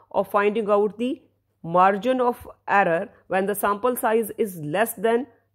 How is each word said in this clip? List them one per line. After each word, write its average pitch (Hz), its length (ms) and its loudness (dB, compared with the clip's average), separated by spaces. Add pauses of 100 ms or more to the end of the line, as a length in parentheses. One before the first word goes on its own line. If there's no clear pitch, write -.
(120)
of - 200 -2
finding 208 380 0
out 208 280 2
the 247 240 -4 (400)
margin 196 600 2
of 240 260 -2 (200)
error 185 420 2 (180)
when 190 180 0
the 202 100 -2
sample 208 420 -2
size 226 400 0
is 196 200 -4
less 170 360 -2
than 226 340 -2 (280)